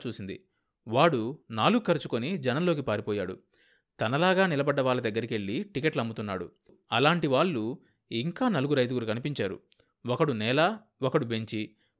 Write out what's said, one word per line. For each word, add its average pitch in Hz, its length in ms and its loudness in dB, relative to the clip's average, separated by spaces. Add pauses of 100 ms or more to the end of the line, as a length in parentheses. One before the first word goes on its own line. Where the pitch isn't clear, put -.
చూసింది. 101 360 -10 (440)
వాడు 131 520 2 (120)
నాలుగు 139 360 4
ఖర్చుకొని 151 500 -2
జనంలోకి 139 440 0
పారిపోయాడు. 104 580 -2 (600)
తనలాగా 175 460 2
నిలబడ్డ 143 320 0
వాళ్ళ 127 220 2
దగ్గరికెళ్ళి 113 640 -2
టికెట్లు 143 380 -2
అమ్ముతున్నాడు. 104 500 -6 (400)
అలాంటి 156 360 4
వాళ్ళు 135 520 0 (320)
ఇంకా 170 380 -2
నలుగురైదుగురు 131 560 0
కనిపించారు. 113 540 -4 (460)
ఒకడు 127 280 0
నేల, 139 460 2 (220)
ఒకడు 131 240 0
బెంచి, 110 500 -6 (240)